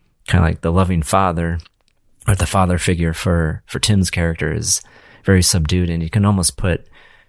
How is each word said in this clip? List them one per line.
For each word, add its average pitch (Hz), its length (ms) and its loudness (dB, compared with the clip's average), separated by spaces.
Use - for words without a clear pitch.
kinda, 90 180 2
like, 82 160 -2
the 85 100 -2
loving 90 300 2
father 85 580 -2
or 101 80 2
the 92 100 -2
father 90 320 0
figure 85 360 -2
for, 82 540 -2
for - 120 -10
Tim's 98 300 2
character 82 440 -4
is 78 280 -4
very 92 180 6
subdued, 87 460 0
and 85 120 -2
you 82 80 -6
can 101 140 2
almost 98 320 2
put - 320 -2